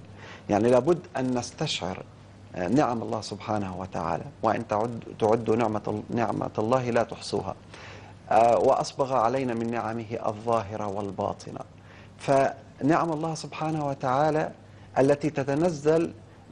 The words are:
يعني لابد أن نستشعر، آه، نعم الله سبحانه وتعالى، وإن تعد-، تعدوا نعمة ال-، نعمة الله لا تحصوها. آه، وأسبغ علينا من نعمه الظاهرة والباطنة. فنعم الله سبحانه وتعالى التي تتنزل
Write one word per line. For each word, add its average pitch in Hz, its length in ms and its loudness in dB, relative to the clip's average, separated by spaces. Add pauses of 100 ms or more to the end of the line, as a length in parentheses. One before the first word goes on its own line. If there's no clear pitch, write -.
(500)
يعني 104 200 4
لابد 131 280 4 (180)
أن 127 220 -2
نستشعر، - 640 -6 (540)
آه، 87 120 -2
نعم 120 340 2
الله 110 180 -4
سبحانه 101 560 -4
وتعالى، 90 480 -4 (180)
وإن 113 260 0
تعد-، 113 360 -2 (140)
تعدوا 113 380 4
نعمة 107 320 0
ال-، 107 280 -4
نعمة 104 420 -2
الله 123 320 2
لا 117 120 4
تحصوها. - 520 -4 (760)
آه، 113 280 6
وأسبغ 131 560 2
علينا 123 400 2
من 117 160 -2
نعمه 113 560 -4
الظاهرة 107 600 -2
والباطنة. 98 760 -4 (580)
فنعم 143 920 2
الله 160 220 -4
سبحانه 156 540 -4
وتعالى 147 600 0 (480)
التي 143 320 4
تتنزل 151 840 2 (400)